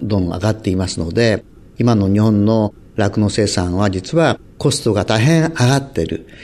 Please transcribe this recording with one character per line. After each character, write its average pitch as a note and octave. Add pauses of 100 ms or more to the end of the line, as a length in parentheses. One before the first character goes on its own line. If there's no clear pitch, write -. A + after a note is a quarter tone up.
ど G#2
ん F2+
上 F2
が G2
っ A2
て G#2+
い F#2
ま F#2
す -
の E2+
で、 A2 (340)
今 A#2+
の G2
日 G2+
本 G#2+
の G#2+ (240)
酪 G2+
農 G#2
生 G#2
産 F2+
は G#2
実 F#2+
は D3+ (200)
コ -
ス -
ト A2
が F#2+
大 A2
変 D#3+
上 D#3
が C3+
っ C3+
て E2+
い D#2+
る。 - (160)